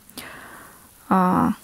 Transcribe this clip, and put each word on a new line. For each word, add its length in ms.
а, 440